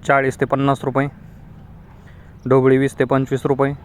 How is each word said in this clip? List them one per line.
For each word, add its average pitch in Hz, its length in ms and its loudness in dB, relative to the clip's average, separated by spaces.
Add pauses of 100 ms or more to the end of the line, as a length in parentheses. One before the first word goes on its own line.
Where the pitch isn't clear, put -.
चाळीस 135 340 0
ते 143 40 2
पन्नास 139 400 -2
रुपये, 135 240 -2 (1400)
ढोबळी 131 300 4
वीस 135 200 -2
ते 135 60 2
पंचवीस 135 420 -2
रुपये 139 260 0 (120)